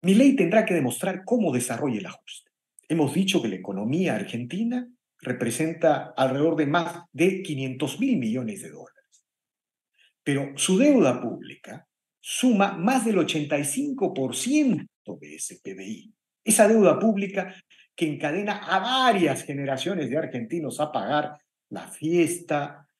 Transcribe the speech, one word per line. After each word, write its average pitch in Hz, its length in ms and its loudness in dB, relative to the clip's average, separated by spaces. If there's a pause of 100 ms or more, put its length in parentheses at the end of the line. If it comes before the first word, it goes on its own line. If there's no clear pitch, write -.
Milei 220 340 6
tendrá 208 300 4
que 190 80 0
demostrar 175 500 -2
cómo 208 300 0
desarrolla 123 460 -2
el 92 80 -10
ajuste. - 420 -20 (400)
Hemos 156 240 2
dicho 180 260 2
que 160 100 -4
la - 60 -4
economía 117 600 -2
argentina 185 760 -4 (300)
representa 139 960 0
alrededor 139 400 2
de 151 100 2
más 165 460 -2
de 190 280 2
quinientos 135 560 -6
mil 247 200 2
millones 113 440 -4
de - 100 -16
dólares. - 540 -20 (960)
Pero 139 360 -2
su 185 200 2
deuda 233 440 6
pública - 680 -12 (320)
suma 208 580 2
más 220 280 0
del 208 140 2
ochenta 151 380 0
y 143 60 0
cinco 262 500 -4
por 131 220 -4
ciento 247 880 -2
de 76 140 -18
ese - 280 -12
P 95 120 -12
B 95 100 -14
I. - 280 -14 (300)
Esa 220 240 6
deuda 208 320 6
pública 196 560 -2 (400)
que 170 100 -2
encadena 160 520 -4
a 185 220 0
varias 220 640 2
generaciones 139 680 -4
de 135 80 -2
argentinos 139 640 -4
a 151 100 -2
pagar 139 460 -2 (320)
la - 180 -12
fiesta, 160 1000 -2 (140)